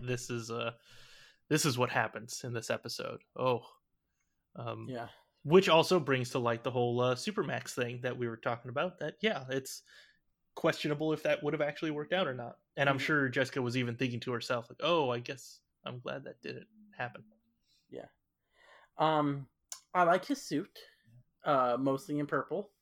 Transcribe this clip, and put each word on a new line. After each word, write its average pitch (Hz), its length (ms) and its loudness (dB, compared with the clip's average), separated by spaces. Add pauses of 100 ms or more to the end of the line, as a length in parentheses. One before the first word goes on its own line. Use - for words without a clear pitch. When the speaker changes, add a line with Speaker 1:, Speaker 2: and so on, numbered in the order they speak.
Speaker 1:
This 123 240 -4
is, 117 220 -4
uh, 117 200 -4 (760)
this 151 180 2
is 127 120 2
what 123 120 2
happens 113 540 -2
in 120 100 -8
this 117 160 -4
episode." - 520 -6 (160)
Oh, 123 240 0 (920)
um, 113 340 -10
Speaker 2:
Yeah. 117 180 -10 (360)
Speaker 1:
which 185 260 8
also 165 300 8
brings 127 320 2
to 139 80 0
light 117 240 0
the 131 80 -2
whole, 123 280 2
uh, 127 160 4
Supermax 139 540 -4
thing 123 320 -4
that 123 160 -4
we 120 100 -2
were 113 100 -6
talking 123 320 -4
about. 160 300 -4
That, 151 220 -6
yeah, 180 280 -2
it's 135 340 -4 (720)
questionable 156 580 0
if 151 100 -2
that 151 180 0
would 147 120 0
have 151 80 0
actually 151 300 -2
worked 147 200 -6
out 180 160 2
or 131 60 -2
not. 120 240 -10 (180)
And 139 140 4
I'm 135 80 4
Speaker 2:
Mm-hmm. 131 80 -2
Speaker 1:
sure 143 240 4
Jessica 131 320 0
was 120 160 0
even 120 180 0
thinking 120 260 -2
to 127 120 -4
herself, 117 360 -4
like, 127 140 -18
"Oh, 151 260 4
I 120 100 -2
guess 123 420 -12 (240)
I'm 127 140 -8
glad 135 260 -8
that - 160 -14
didn't 127 260 -10 (300)
happen." 123 260 -8 (640)
Speaker 2:
Yeah. - 180 -14 (880)
Um, 147 500 2 (460)
I 180 100 4
like 180 220 4
his 277 160 -4
suit, - 360 -6 (680)
uh, 127 340 4
mostly 135 400 -2
in 143 80 -2
purple. 156 440 -4 (100)